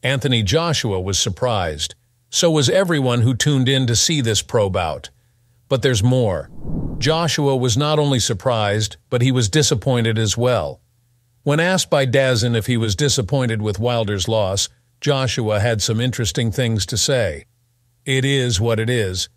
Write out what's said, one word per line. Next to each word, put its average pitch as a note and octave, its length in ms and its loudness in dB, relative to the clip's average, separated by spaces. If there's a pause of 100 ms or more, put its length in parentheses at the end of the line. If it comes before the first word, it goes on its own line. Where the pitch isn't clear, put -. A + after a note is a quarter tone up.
Anthony B2+ 400 2
Joshua A#2+ 580 0
was F#2 180 -2
surprised. F#2 760 -2 (360)
So E3+ 200 2
was D3+ 180 2
everyone D3 520 2
who B2+ 140 2
tuned C3 340 2
in C3 180 2
to A#2+ 80 0
see D3+ 260 0
this A2+ 220 0
pro G#2+ 260 0
bout. E2+ 420 -4 (580)
But C3 140 0
there's B2 200 2
more. A2+ 480 0 (480)
Joshua D3 580 0
was B2 200 0
not D3+ 220 0
only C#3 220 2
surprised, G#2+ 760 -2 (140)
but B2 120 0
he C3 100 2
was B2 160 2
disappointed A2+ 680 0
as A2 180 0
well. A2+ 440 0 (600)
When D3 180 0
asked F#3 300 0
by C#3 160 4
Dazin B2 500 2
if A2 100 -2
he B2+ 100 0
was A2 200 0
disappointed C3 640 0
with G#2 180 -2
Wilder's A2 500 -2
loss, G2+ 400 0 (320)
Joshua B2+ 600 0
had A2+ 220 0
some A2+ 180 -2
interesting A#2+ 500 -2
things A2+ 360 -2
to A2+ 100 -6
say. G2+ 480 -2 (600)
"It C3 200 0
is B2+ 360 0
what A2+ 200 0
it A2 80 -2
is. G2+ 480 -2